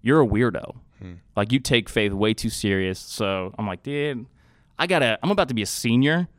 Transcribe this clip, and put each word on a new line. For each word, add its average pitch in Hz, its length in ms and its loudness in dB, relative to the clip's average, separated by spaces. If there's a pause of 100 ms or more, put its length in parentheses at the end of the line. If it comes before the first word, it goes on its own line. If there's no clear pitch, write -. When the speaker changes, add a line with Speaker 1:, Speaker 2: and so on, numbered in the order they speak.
Speaker 1:
you're 147 220 6
a 131 40 4
weirdo. 107 480 0 (240)
Speaker 2:
Hmm. 92 140 -16 (240)
Speaker 1:
Like, 104 160 0
you 135 80 4
take 120 300 0
faith 104 240 2
way 104 180 2
too 110 160 -4
serious. 95 500 -2
So 98 600 -4
I'm 110 80 -4
like, 90 160 -8
"Dude, 143 420 -6 (540)
I 156 80 0
gotta, 143 360 2
I'm 170 80 0
about 196 180 2
to 131 60 -4
be 113 60 0
a 101 60 -2
senior. 143 640 2 (100)